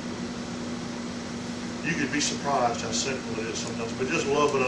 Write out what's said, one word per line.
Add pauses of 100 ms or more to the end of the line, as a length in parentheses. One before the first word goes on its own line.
(1900)
You
could
be
surprised
how
simple
it
is
sometimes,
but
just
love
it